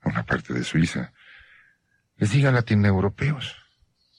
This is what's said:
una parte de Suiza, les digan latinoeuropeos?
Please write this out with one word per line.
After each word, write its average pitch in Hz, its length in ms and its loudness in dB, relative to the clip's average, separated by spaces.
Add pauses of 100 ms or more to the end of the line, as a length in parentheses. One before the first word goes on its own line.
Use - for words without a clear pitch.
una 57 200 -2
parte 62 300 -6
de 62 100 -4
Suiza, 78 500 -2 (1040)
les 107 140 -2
digan 139 220 4
latinoeuropeos? 104 1000 0 (640)